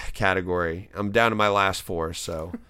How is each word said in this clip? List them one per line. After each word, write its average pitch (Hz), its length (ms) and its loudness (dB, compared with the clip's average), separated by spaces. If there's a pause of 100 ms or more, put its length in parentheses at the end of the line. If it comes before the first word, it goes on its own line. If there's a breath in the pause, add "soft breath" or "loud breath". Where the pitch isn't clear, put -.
(140)
category. 90 800 0
I'm 101 180 -4
down 117 200 4
to 110 40 0
my 107 140 4
last 98 320 2
four, 85 320 -4
so 85 400 -8 (160)